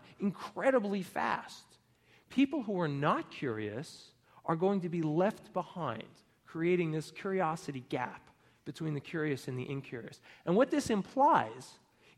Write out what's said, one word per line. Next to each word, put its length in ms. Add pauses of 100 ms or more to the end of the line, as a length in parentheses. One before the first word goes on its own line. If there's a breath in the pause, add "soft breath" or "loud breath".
(180 loud breath)
incredibly 840
fast. 640 (680 soft breath)
People 340
who 160
are 80
not 420
curious 800 (340 soft breath)
are 120
going 240
to 80
be 140
left 500
behind, 520 (460)
creating 400
this 220
curiosity 760
gap 400 (360 soft breath)
between 280
the 80
curious 460
and 100
the 140
incurious. 500 (260 loud breath)
And 100
what 140
this 200
implies 880 (400 soft breath)